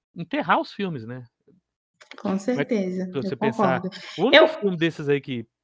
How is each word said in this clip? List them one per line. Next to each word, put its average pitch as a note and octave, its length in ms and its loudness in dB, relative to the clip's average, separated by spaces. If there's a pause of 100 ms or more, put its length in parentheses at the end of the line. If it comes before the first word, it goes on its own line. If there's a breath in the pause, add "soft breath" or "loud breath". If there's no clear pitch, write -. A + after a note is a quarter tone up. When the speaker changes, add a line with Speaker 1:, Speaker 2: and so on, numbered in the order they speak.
(160)
Speaker 1:
enterrar G#3 440 0
os - 140 -8
filmes, D#3+ 320 -4
né? B2 200 -12 (920)
Speaker 2:
Com - 80 -20
Speaker 1:
Como G3 100 0
é G3 40 0
que, G3 60 -4
Speaker 2:
certeza, G3 640 -2
Speaker 1:
se F#3 60 -10
você F#3 240 -4
Speaker 2:
eu - 20 -14
Speaker 1:
pensar, G3+ 440 0
Speaker 2:
concordo. F#3 160 -8 (200 loud breath)
Speaker 1:
o D#3 60 -2
único C#4+ 200 6
Speaker 2:
Eu - 40 6
Speaker 1:
filme F#3+ 300 -2
desses D#3+ 300 -2
aí C#3+ 140 2
que B2 240 -8 (180)